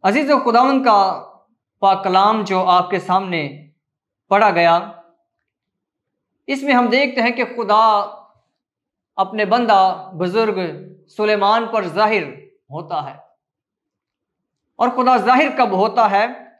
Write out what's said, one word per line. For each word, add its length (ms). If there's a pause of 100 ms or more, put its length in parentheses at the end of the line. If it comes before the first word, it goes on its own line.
अजीज़ों, 380
खुदावंद 440
का 260 (680)
पाक 220
कलाम 400
जो 200
आपके 360
सामने 720 (580)
पढ़ा 220
गया, 520 (1400)
इसमें 260
हम 140
देखते 340
हैं 140
कि 100
खुदा 540 (1160)
अपने 280
बंदा 680
बुजुर्ग 440 (500)
सुलेमान 640
पर 140
जाहिर 720 (160)
होता 300
है। 220 (1600)
और 100
खुदा 280
जाहिर 380
कब 180
होता 340
है? 520